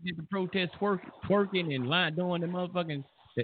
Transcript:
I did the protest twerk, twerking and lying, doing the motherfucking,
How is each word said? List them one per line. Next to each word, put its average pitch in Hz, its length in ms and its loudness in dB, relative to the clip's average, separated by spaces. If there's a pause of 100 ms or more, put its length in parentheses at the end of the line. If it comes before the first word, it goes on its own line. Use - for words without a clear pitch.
I 170 40 -10
did 175 140 -4
the 165 60 -6
protest 185 540 0
twerk, 202 220 2 (260)
twerking 190 480 2
and 127 140 0
lying, 160 260 2
doing 175 280 0
the 165 40 0
motherfucking, 175 560 -2 (420)